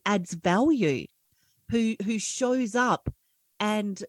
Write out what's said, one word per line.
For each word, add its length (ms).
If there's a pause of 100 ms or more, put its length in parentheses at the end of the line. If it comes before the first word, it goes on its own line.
adds 300
value, 720 (640)
who, 240 (100)
who 140
shows 560
up 340 (520)
and 480